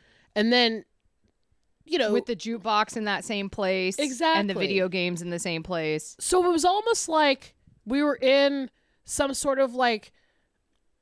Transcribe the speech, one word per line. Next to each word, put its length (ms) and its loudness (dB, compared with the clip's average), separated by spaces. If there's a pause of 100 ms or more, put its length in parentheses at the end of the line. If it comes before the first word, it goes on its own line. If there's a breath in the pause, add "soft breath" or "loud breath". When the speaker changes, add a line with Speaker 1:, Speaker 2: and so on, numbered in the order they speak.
(340 soft breath)
Speaker 1:
and 180 2
then, 320 2 (1000)
you 140 -2
know 140 0
Speaker 2:
With 140 0
the 100 -6
jukebox 600 -2
in 80 -4
that 200 -4
same 260 -4
place. 480 -2
And 60 -2
the 80 -4
Speaker 1:
Exactly. 420 0
Speaker 2:
video 340 0
games 340 -4
in 80 -8
the 80 -4
same 240 -4
place. 580 -4
Speaker 1:
So 240 2
it 80 2
was 120 0
almost 440 0
like 460 2 (300)
we 180 0
were 180 2
in 500 2 (340)
some 300 -2
sort 240 0
of, 160 2
like, 380 0 (880)